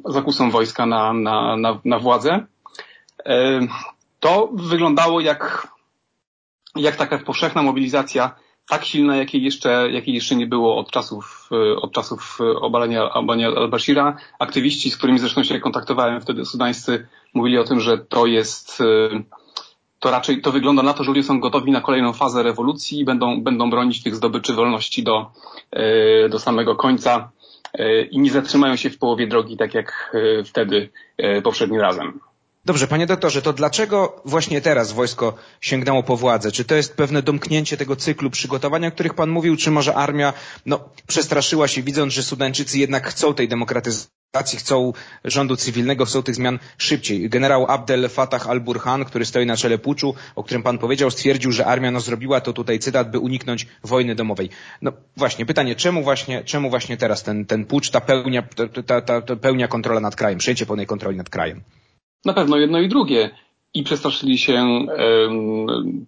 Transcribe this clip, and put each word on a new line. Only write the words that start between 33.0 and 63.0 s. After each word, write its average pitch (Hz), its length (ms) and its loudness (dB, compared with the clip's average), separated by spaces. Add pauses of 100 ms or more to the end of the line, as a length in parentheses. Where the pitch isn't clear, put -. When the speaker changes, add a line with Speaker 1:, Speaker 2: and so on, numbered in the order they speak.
Speaker 2:
doktorze, 160 360 0
to 151 100 0
dlaczego 202 720 0
właśnie 151 360 -2
teraz 120 320 2
wojsko 117 420 -2 (260)
sięgnęło 131 420 0
po 127 140 0
władzę? 113 360 2
Czy 120 120 -4
to - 100 0
jest 151 220 0
pewne 143 260 0
domknięcie 151 540 -2
tego 135 200 -4
cyklu 143 340 -4
przygotowania, 143 580 -2
o - 20 -4
których - 240 -4
pan 160 160 0
mówił, 165 260 2
czy 156 140 0
może 147 240 2
armia, 143 380 0 (340)
no, 135 220 -2 (180)
przestraszyła 147 600 2
się, 135 140 -2
widząc, 139 300 -2
że 135 100 -2
Sudańczycy 135 560 -4
jednak 135 300 0
chcą 147 260 0
tej 123 140 0
demokratyzacji, 120 1120 -4
chcą 127 340 0 (320)
rządu 131 320 0
cywilnego, 123 480 0
chcą 131 180 0
tych 131 120 -4
zmian 123 240 -2 (200)
szybciej? 107 520 -2
Generał 131 400 4
Abdel 127 380 0
Fattah 127 380 -2
al-Burhan, 123 580 -2
który 117 200 -4
stoi 123 220 0
na 117 100 0
czele 117 220 2
puczu, 139 360 -2 (220)
o 104 60 -6
którym 120 200 -4
pan 120 160 0
powiedział, 131 320 0
stwierdził, 135 420 0
że 117 140 0
armia, 127 240 2
no, 123 100 -2
zrobiła 120 400 -2
to 120 120 -4
tutaj, 117 260 -2
cytat, 123 320 0
„by 123 80 -2
uniknąć 123 480 -4 (180)
wojny 120 300 0
domowej”. 104 360 -4 (320)
No 135 100 -2 (240)
właśnie, 120 300 -2
pytanie, 139 280 0
czemu 175 280 0
właśnie, 135 420 -2
czemu 143 260 -4
właśnie 123 260 -4
teraz 110 260 -2
ten, 104 240 -4
ten 110 180 -2
pucz, 139 260 0
ta - 100 2
pełnia, 127 420 0
ta, 120 400 -6
ta, 123 180 0
ta, 120 220 -2
ta 120 140 -6
pełnia 127 320 0
kontrola 113 320 -2
nad 104 160 -2
krajem, 101 220 0
przejęcie 113 280 -2
pełnej 104 200 -4
kontroli 98 300 -6
nad 90 140 -10
krajem? - 320 -6 (640)
Speaker 1:
Na 196 80 0
pewno 147 240 2
jedno 151 240 4
i 190 80 2
drugie. 151 420 2 (440)